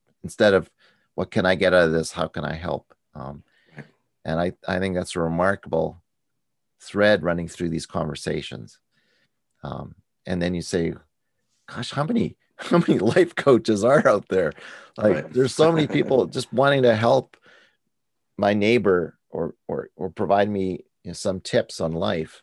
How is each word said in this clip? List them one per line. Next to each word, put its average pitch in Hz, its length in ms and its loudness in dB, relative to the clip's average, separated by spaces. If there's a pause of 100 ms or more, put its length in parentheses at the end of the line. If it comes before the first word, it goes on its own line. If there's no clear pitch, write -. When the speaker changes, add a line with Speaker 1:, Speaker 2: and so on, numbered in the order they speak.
(220)
Speaker 1:
instead 104 320 2
of, 92 160 0 (460)
"What 90 160 -6
can 92 140 0
I 92 100 2
get 90 180 2
out 87 120 6
of 80 60 0
this? 80 200 -2
How 82 160 -4
can - 160 -10
I 73 100 -6
help?" 82 400 -8 (200)
Um, 67 280 -14 (340)
Speaker 2:
Right. 76 100 -18 (380)
Speaker 1:
and 80 160 -4
I, 87 120 -2 (160)
I 92 100 -2
think 95 160 -2
that's 90 220 -6
a 90 40 -4
remarkable 82 800 -2 (800)
thread 101 440 2
running 85 240 -4
through 85 220 -6
these 82 160 -6
conversations. 76 920 -8 (840)
Um, 69 320 -12 (300)
and 92 140 -4
then 90 140 -2
you 85 80 -6
say, 85 320 -4 (720)
"Gosh, - 240 -10
how 139 140 -4
many, 160 320 -2 (100)
<laughs> - 100 -20
how - 220 0
many 160 220 2
life 160 340 2
coaches 113 480 2
are 135 240 4
out 107 220 2
there?" 87 240 0 (440)
Like, 104 180 2 (100)
Speaker 2:
Right. - 80 -16
Speaker 1:
there's 127 240 2
so 160 160 4
many 156 160 2
Speaker 2:
<laughs> - 80 -2
Speaker 1:
people 131 300 2
just - 260 -8
wanting 135 320 4
to 117 100 6
help 120 420 2 (1000)
my 101 160 2
neighbor 101 640 2 (140)
or, 82 240 -6 (140)
or, - 260 -8
or 90 160 -10
provide 101 400 0
me, 95 340 -4 (200)
you 92 60 -10
know, - 20 -12
some 92 280 -6
tips - 400 -2
on 80 120 -2
life. 82 500 -4